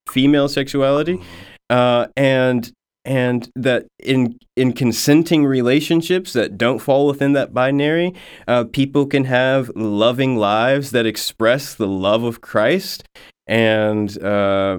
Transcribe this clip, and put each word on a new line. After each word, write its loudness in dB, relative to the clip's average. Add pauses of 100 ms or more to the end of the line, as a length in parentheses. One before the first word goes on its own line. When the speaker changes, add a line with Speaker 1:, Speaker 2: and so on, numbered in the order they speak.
Speaker 1:
female 2
sexuality, -2
Speaker 2:
Mm-hmm. -16 (460)
Speaker 1:
uh, 2 (100)
and, 0 (320)
and -2
that -2 (120)
in, 0 (200)
in 2
consenting 2
relationships 0
that -2
don't 0
fall 2
within 0
that -2
binary, 0 (340)
uh, 2
people 0
can 0
have 0
loving 0
lives 0
that 0
express -2
the -2
love 0
of -6
Christ, -2 (420)
and, 0 (120)
uh, 0